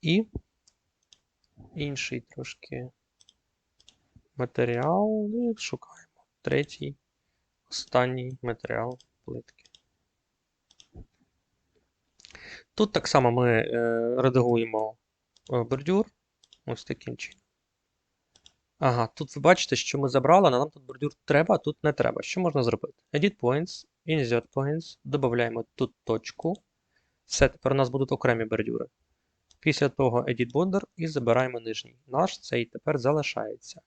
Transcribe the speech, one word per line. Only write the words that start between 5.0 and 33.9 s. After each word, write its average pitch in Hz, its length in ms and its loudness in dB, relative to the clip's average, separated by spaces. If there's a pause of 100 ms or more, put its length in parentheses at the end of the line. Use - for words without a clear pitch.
І 233 240 -2
шукаємо - 680 -14 (160)
третій, 143 540 -4 (760)
останній 127 720 -2
матеріал 117 580 -6 (260)
плитки. - 380 -14 (3000)
Тут 214 180 2
так - 160 0
само 123 240 6
ми, 120 200 4
е, 117 680 0
редагуємо, 117 800 2 (560)
е, 123 100 0
бордюр. 147 420 0 (600)
Ось - 200 -8
таким - 320 -10
чином. - 280 -16 (1300)
Ага, 120 280 2
тут - 280 -10
ви 143 60 -8
бачите, 165 340 4
що - 240 -4
ми 139 100 0
забрали, 147 380 6
але 123 120 4
нам 147 100 0
тут 139 140 -20
бордюр 127 280 -6 (140)
треба, 160 300 4
а - 20 0
тут - 260 -6
не 147 100 2
треба. 120 280 0
Що - 200 -6
можна 147 220 2
зробити? - 300 -2 (200)
Edit 180 260 0
Points, 139 460 -2 (220)
Insert 123 380 0 (100)
Points, 147 480 -4
добавляємо 120 640 0 (100)
тут - 280 -4
точку. - 500 -4 (720)
Все, - 240 4
тепер - 220 -2
у 135 40 2
нас 131 140 2
будуть 131 220 -2
окремі 117 340 0
бордюри. 113 400 -4 (760)
Після 147 300 2
того 123 320 2
Edit 123 300 -2
Border 185 300 0 (140)
і 160 120 -6
забираємо 127 520 0
нижній. 113 380 -10 (100)
Наш 139 320 0
цей - 260 -2
тепер - 320 -4
залишається. 123 880 -4